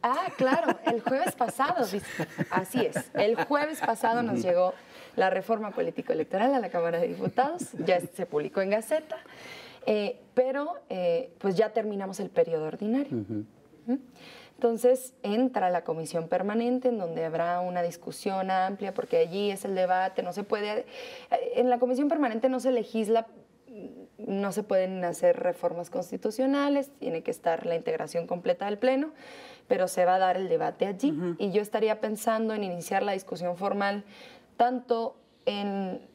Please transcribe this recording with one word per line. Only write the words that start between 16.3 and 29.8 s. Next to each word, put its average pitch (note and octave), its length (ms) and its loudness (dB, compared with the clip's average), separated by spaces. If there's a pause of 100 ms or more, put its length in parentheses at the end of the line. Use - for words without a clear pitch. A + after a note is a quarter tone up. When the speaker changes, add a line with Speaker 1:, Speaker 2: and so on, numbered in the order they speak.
Speaker 1:
en A#3+ 100 2
donde E3 280 -2
habrá F3 340 0
una F3+ 220 -2
discusión F#3+ 680 -4
amplia F#3+ 440 0
porque - 240 0
allí F#3 320 2
es G3 160 -6
el G3 80 -2
debate, F#3 480 2
no G#3 100 -6
se G#3 120 -6
puede, G#3 360 -2
eh, - 60 -12 (680)
en B3 120 4
la B3 100 4
comisión B3+ 300 2
permanente C4 400 2
no B3+ 120 2
se B3+ 100 2
legisla, A3+ 560 2 (880)
no G3 360 -2
se G#3 100 -2
pueden F#3 420 0
hacer F3 340 4
reformas F3 520 -2
constitucionales, C4+ 1080 0
tiene E3 240 -4
que - 80 -4
estar - 360 -2
la E3+ 80 0
integración E3 520 -2
completa F3 400 -2
del G3+ 120 -4
pleno, C4+ 340 2 (540)
pero F#3 220 2